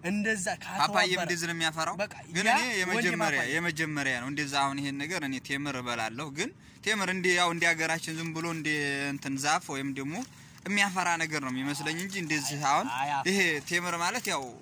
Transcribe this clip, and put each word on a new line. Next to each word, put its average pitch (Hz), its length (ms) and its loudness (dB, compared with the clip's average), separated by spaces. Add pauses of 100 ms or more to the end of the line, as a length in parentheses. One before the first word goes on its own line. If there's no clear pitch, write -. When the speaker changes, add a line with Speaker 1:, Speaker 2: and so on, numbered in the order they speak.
Speaker 1:
እንደዛ 208 400 0 (100)
Speaker 2:
ፓፓዬም - 260 -8
Speaker 1:
ካልተዋበረ 180 400 4
Speaker 2:
እንደዚህ 170 260 -2
ነው 170 80 -2
የሚያፈራው። 160 420 0
Speaker 1:
በቃ 202 180 -4 (120)
Speaker 2:
ግን 180 200 0
Speaker 1:
ያ 226 60 6
Speaker 2:
እኔ 262 100 4
Speaker 1:
ወንዴ 240 160 0
Speaker 2:
የመጀመሪያ፣ 180 640 2
Speaker 1:
ፓፓዬ። 123 120 0
Speaker 2:
የመጀመሪያ 156 640 0
ነው 123 120 -4
እንደዛ። 143 300 -2
አሁን 139 200 2
ይሄን 139 200 -4
ነገር 156 240 -4
እኔ 135 180 -4
ቴምር 139 360 -4
እበላለሁ፣ 120 540 -4
ግን 175 200 -2 (320)
ቴምር 202 280 2
እንደ፣ 185 220 0
ያው 175 180 6
እንደ 170 160 0
ሀገራችን 165 500 2
ዝም 165 160 -4
ብሎ 160 180 -4
እንደ 156 180 -2 (400)
እንትን 139 300 -4
ዛፍ 151 300 2
ወይም 139 240 -4
ደግሞ 139 220 -6 (480)
የሚያፈራ 190 540 2
ነገር 156 260 -2
ነው 131 80 -4
የሚመስለኝ 143 480 -2
እንጂ 190 200 -6
እንደዚህ 147 460 -2
አሁን 147 260 4
Speaker 1:
አያፈራም። 139 360 -2
Speaker 2:
ይሄ 196 120 2 (240)
ቴምር 175 340 0
ማለት 185 300 -2
ያው 165 160 0 (200)